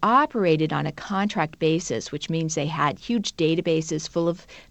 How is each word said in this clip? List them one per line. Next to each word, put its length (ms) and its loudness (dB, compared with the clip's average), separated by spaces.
operated 720 4
on 100 -2
a 80 -4
contract 640 -2
basis, 540 0
which 160 -6
means 260 -2
they 120 -2
had 320 0
huge 380 -2
databases 720 0
full 220 -2
of 180 -4